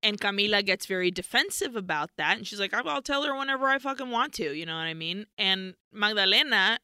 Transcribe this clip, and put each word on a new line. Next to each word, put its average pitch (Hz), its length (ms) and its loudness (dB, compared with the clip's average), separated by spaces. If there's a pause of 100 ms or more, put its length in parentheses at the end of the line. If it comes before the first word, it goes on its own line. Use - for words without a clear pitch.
And 208 180 0
Camila 202 440 2
gets 190 220 -2
very 180 240 2
defensive 262 640 -2
about 165 400 -4
that. 165 220 2
And 196 80 -10
she's 202 140 -10
like, 196 120 0
I'll, 240 160 -2
I'll 285 140 0
tell 277 220 -2
her 285 120 -2
whenever 269 300 0
I 269 120 4
fucking 269 320 -6
want 247 240 0
to, 156 180 -2
you 151 120 -6
know 165 100 -6
what 160 120 -4
I 160 80 -4
mean? 165 320 -6 (100)
And 190 380 0 (180)
Magdalena 214 920 4